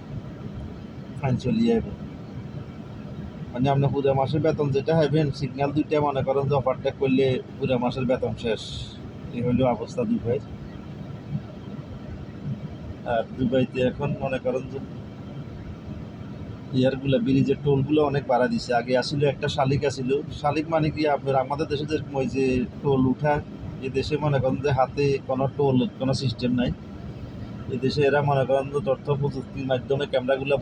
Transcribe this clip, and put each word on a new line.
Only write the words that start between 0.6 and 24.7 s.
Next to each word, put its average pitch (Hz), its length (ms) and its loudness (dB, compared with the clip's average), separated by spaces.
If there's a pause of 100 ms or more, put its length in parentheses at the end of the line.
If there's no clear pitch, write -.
ফাইন 127 160 0 (100)
চলে 113 240 2
যাবে। 113 240 2 (1600)
মানে 127 220 2
আপনি 139 180 4
পুরো 139 280 4
মাসের 143 260 2
বেতন 151 200 2 (100)
যেটা - 220 2
হইবেন, 151 280 4 (120)
সিগন্যাল 139 380 -2
দুইটা 151 200 2 (120)
মনে 135 180 0
করেন 135 240 2
যে 143 100 4
ওভারটেক 127 420 0
করলে 131 240 4 (320)
পুরো 131 160 2 (100)
মাসের 123 260 0
বেতন 120 220 0 (100)
শেষ। 110 200 0 (720)
এই 120 100 -4
হইল 123 160 4 (160)
অবস্থা 117 340 -4
দুবাই। 117 300 0 (2750)
আর 113 120 2 (120)
দুবাইতে 127 420 2 (120)
এখন 139 200 -2 (140)
মনে 131 200 -2
করেন 127 280 0
যে 135 60 -8 (2000)
ইয়ারগুলা, 135 460 4
ব্রিজের 135 400 4
টোলগুলো 143 360 4 (100)
অনেক 139 220 0
বাড়া 123 200 6
দিছে। 117 180 -2 (100)
আগে 120 120 -2 (100)
আসিল 143 180 -2 (140)
একটা 147 220 -2
শালিক 135 340 2
আসিল, 127 200 -4 (300)
শালিক 151 340 0
মানে 151 200 4
কি 147 80 -2 (140)
আপনার 139 280 0
আমাদের 143 280 -2
দেশে 147 180 -2
যে 156 60 0 (220)
ওই 135 160 0
যে 135 100 2 (380)
টোল 135 200 4 (100)
উঠা, 147 220 2 (520)
এ - 20 -2 (100)
দেশে 131 160 0 (100)
মনে 143 180 4
করেন 131 220 2
যে 147 140 4